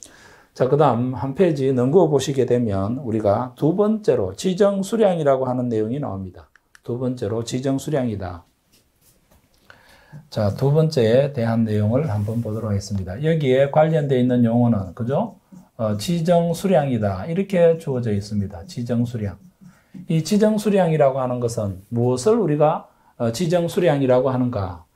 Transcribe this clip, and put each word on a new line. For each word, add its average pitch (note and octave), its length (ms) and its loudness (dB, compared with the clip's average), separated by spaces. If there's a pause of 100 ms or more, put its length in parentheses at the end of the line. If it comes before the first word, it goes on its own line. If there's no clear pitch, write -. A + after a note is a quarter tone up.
(520)
자, B2+ 160 0
그다음 B2+ 460 2
한 C3 200 -6
페이지 C#3+ 380 2
넘겨 C#3 340 4
보시게 C3+ 380 0
되면 A2 540 0
우리가 A2 580 -2
두 D3 180 0
번째로 G3+ 640 0
지정 G3 460 0
수량이라고 E3 640 0
하는 B2 240 -2
내용이 A2 280 -2
나옵니다. G2 520 -10 (320)
두 A#2+ 160 -6
번째로 A#2+ 460 -4
지정 C3+ 340 -4
수량이다. G#2+ 680 -6 (1800)
자, G#2 260 -2
두 C3+ 180 0
번째에 C#3 600 2
대한 A2+ 320 0
내용을 A2 460 0
한번 G#2+ 320 -2
보도록 A2 280 -6
하겠습니다. G2 540 -4
여기에 C#3 460 2
관련되어 D#3 480 2
있는 B2 260 2
용어는, A2+ 500 2
그죠? D#3 420 -4 (400)
어, G#2+ 200 -2
지정 E3+ 580 0
수량이다. B2 720 0
이렇게 E3+ 520 2
주어져 B2 340 -2
있습니다. G2 540 -4
지정 A#2+ 380 -2
수량. G#2 320 -6 (720)
이 D#3+ 140 0
지정 G#3 360 2
수량이라고 D#3+ 600 2
하는 B2+ 200 -2
것은 G#2+ 480 -4
무엇을 B2 500 2
우리가, D#3 500 2 (280)
어, A#2+ 160 -2
지정 E3+ 340 0
수량이라고 C#3 640 2
하는가? A2+ 540 -4 (120)